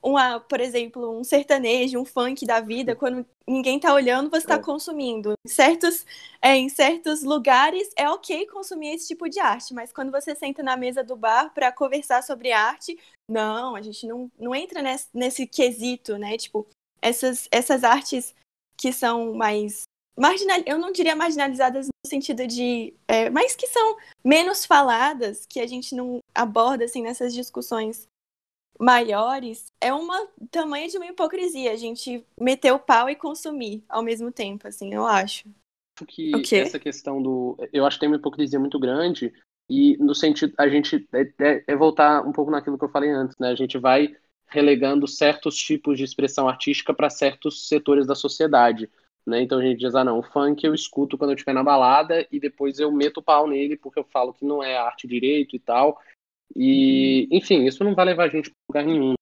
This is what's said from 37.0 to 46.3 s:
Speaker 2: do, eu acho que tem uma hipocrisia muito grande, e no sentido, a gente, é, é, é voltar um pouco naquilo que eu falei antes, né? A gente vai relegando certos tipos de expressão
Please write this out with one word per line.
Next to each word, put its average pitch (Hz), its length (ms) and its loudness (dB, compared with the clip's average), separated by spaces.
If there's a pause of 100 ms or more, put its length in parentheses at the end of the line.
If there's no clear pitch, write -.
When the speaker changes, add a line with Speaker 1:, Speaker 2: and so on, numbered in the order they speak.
Speaker 2:
do, 127 340 -4 (160)
eu 139 140 2
acho 139 100 0
que - 40 -18
tem 147 80 2
uma 151 100 2
hipocrisia 143 400 -2
muito 139 200 -2
grande, 131 540 -2 (360)
e 139 300 6
no 143 160 4
sentido, 151 440 0
a 143 100 4
gente, 143 440 0
é, 135 100 2 (220)
é, 139 240 2
é 143 80 0
voltar 151 500 4
um 143 60 -4
pouco 147 180 -2
naquilo 143 280 -4
que 147 60 -4
eu 143 60 -6
falei 143 200 -2
antes, 135 280 -4
né? 127 100 -2
A 123 80 -2
gente 131 220 -4
vai 131 360 4 (340)
relegando 143 600 4
certos 147 480 0
tipos 147 420 -2
de 135 60 -2
expressão 135 440 -2